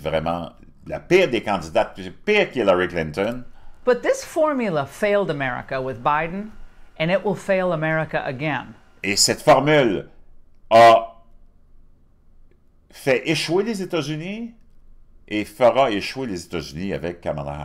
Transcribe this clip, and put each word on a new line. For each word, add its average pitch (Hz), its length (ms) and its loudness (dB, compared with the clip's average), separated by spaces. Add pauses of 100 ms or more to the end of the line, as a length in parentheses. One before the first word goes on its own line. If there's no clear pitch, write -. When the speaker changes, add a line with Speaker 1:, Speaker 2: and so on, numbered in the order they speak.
Speaker 1:
vraiment 80 500 -4 (360)
la 76 120 -8
pire 175 300 2
des 113 140 -2
candidates, 98 560 -2 (260)
pire 208 260 0
qu'Hillary 92 380 2
Clinton. 87 560 -6 (400)
Speaker 2:
But 247 180 0
this 523 220 -2
formula 247 640 -2
failed 202 440 -2
America 135 500 -6
with 131 220 -8
Biden, 165 480 -2 (480)
and 160 120 0
it 190 140 0
will 196 120 -2
fail 185 360 0
America 156 520 -2
again. 131 500 -6 (300)
Speaker 1:
Et 101 120 -2
cette - 260 0
formule 135 680 4 (600)
a 113 420 10 (1800)
fait 131 380 -2
échouer 160 340 -2
les 214 200 -4
États-Unis 175 720 -8 (720)
et 104 160 -4
fera 123 460 2
échouer 127 380 -4
les 90 180 -8
États-Unis 82 480 -8
avec 80 260 -8
Kamala 73 300 -6 (140)